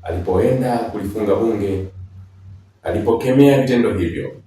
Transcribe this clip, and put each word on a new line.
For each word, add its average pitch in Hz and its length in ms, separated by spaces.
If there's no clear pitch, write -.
alipoenda 117 720
kulifunga 101 580
bunge, 98 520
alipokemea 135 800
vitendo 117 360
hivyo - 500